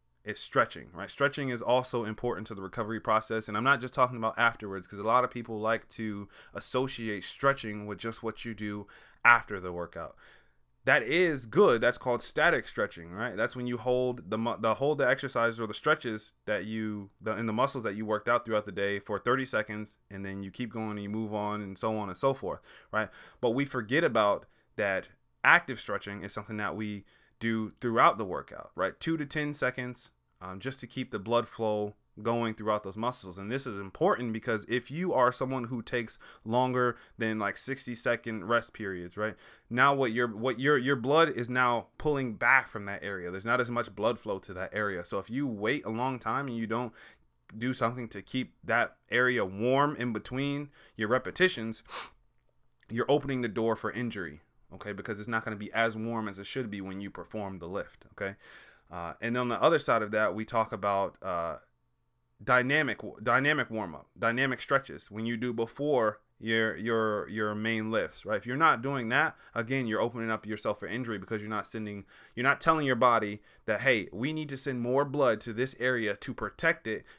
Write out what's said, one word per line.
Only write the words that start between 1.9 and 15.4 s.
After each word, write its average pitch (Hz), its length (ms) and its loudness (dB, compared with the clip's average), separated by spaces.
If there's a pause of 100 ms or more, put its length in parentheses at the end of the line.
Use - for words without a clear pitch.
important 107 420 -4
to 113 60 -12
the 98 80 -12
recovery 107 380 -6
process, 110 480 0
and 104 100 -2
I'm 113 60 0
not 135 180 4
just 127 140 -8
talking 123 220 2
about 110 200 -2
afterwards, 104 480 0
'cause 101 140 -12
a 101 40 -6
lot 120 200 6
of 123 80 -2
people 113 280 -6
like 110 300 0
to 101 380 -6 (260)
associate 113 720 -2
stretching 107 640 0
with 101 100 -6
just 113 240 -6
what 110 240 -6
you 113 80 -6
do 104 320 -6 (400)
after 113 340 6
the 90 120 -6
workout. 85 440 -8 (680)
That 131 200 4
is 147 440 2
good. 127 340 6
That's 123 160 4
called 120 240 0
static 151 440 2
stretching, 87 460 -4
right? 104 240 -6
That's 117 220 0
when 123 100 -4
you 120 100 -2
hold 123 540 0
the 110 60 0
mu-, 113 200 0
the, 110 180 2
hold 143 240 2
the 127 100 4
exercises 117 500 0